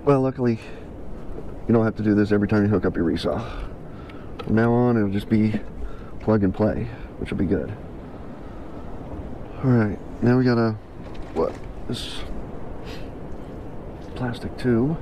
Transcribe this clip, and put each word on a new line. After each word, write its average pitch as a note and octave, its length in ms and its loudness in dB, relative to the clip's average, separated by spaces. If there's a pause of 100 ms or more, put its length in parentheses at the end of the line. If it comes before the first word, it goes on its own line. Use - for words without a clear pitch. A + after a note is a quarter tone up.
Well, C#3 160 6
luckily, B2+ 380 2 (1080)
you A2+ 80 6
don't A2+ 100 6
have G#2+ 120 0
to G#2+ 60 -4
do G#2 120 6
this G#2 180 6
every G2+ 160 4
time G#2+ 140 6
you G2+ 60 6
hook G2+ 160 4
up F#2 120 0
your F2 80 2
resaw. - 380 0 (1000)
From - 100 0
now A#2 180 6
on, A#2+ 240 6
it'll G#2 140 4
just G2+ 180 -2
be G#2+ 320 4 (600)
plug G#2+ 220 4
and F#2 120 4
play, - 340 2 (300)
which - 120 -6
will - 80 -2
be - 80 2
good. - 260 0 (1900)
All C3 80 4
right, A2 280 4 (240)
now A#2+ 140 6
we B2+ 80 4
got B2 140 4
a, A2+ 140 4 (600)
what, - 200 0 (360)
this - 320 -6 (1900)
plastic B2 440 -6
tube B2+ 440 2